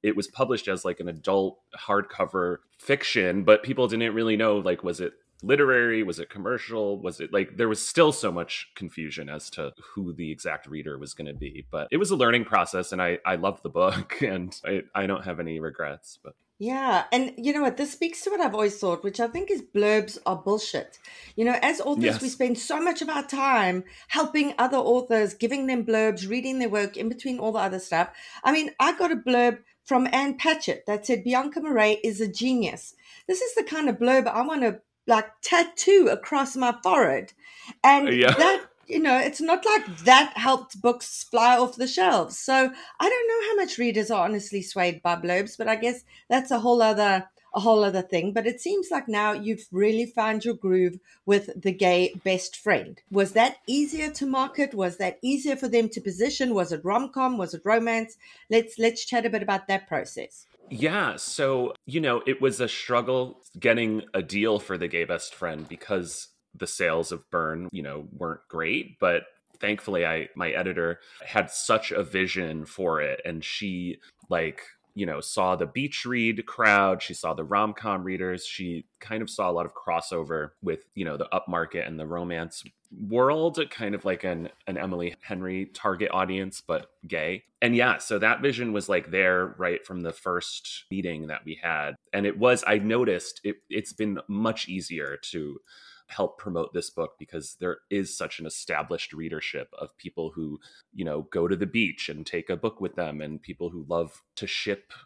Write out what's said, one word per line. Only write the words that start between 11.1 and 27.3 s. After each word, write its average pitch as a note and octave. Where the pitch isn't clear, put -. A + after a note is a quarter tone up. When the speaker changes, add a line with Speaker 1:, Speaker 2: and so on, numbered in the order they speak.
Speaker 1:
gonna D2
be, C#2+
but -
it C3+
was F#3
a F#3+
learning A#2+
process, F#2
and F#2
I, F2
I F#2
love F#2+
the E2
book F#2+
<laughs> -
and F#2
I, F#2+
I G2
don't G2
have F2
any D#2+
regrets, D#2
but. -
Speaker 2:
Yeah. A#3+
And B3+
you B3+
know D4
what? B3+
This C#4+
speaks E4
to G4
what G4+
I've A#3
always G#3
thought, F3
which G3+
I A#3
think F4
is D#4
blurbs G#3
are F#3
bullshit. -
You A3+
know, B3
as D4+
authors, C4+
Speaker 1:
Yes. -
Speaker 2:
we C4
spend B3
so D4+
much E4+
of D4
our C#4+
time A3+
helping D4+
other B3+
authors, A3+
giving C4
them B3
blurbs, A3
reading C4
their A#3+
work G3+
in A3
between B3